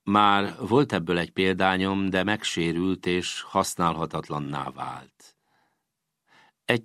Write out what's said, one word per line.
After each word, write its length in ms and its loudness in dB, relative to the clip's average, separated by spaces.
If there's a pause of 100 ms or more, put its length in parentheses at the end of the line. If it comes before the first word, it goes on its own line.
már 560 4
volt 340 2
ebből 260 0
egy 120 -2
példányom, 800 2
de 120 2
megsérült 840 -2
és 340 -2
használhatatlanná 1300 -4
vált. 680 -14 (1300)
Egy 200 -2